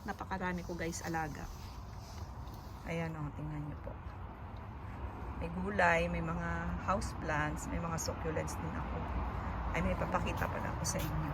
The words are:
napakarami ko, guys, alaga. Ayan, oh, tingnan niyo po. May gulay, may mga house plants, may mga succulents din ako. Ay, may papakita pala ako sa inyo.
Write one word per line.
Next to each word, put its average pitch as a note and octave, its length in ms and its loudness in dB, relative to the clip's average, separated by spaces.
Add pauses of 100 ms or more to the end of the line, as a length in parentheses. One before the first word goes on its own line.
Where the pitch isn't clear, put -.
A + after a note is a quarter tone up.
napakarami F3+ 600 -2
ko, F3 100 -2
guys, E3 320 -2
alaga. D#3+ 400 0 (1400)
Ayan, E3 320 0
oh, D3+ 160 -2
tingnan D3+ 320 -2
niyo C#3+ 160 -4
po. - 120 -6 (1500)
May E3+ 80 0 (140)
gulay, F3+ 380 8 (120)
may E3+ 80 2
mga E3+ 280 0 (360)
house F#3 400 2
plants, D3+ 480 2
may E3+ 80 0
mga E3 160 0
succulents D#3 640 0
din D#3+ 160 -2
ako. - 200 -2 (760)
Ay, E3 120 2
may F#3 120 4
papakita E3+ 520 2
pala - 280 0
ako - 80 0
sa - 160 2
inyo. - 340 2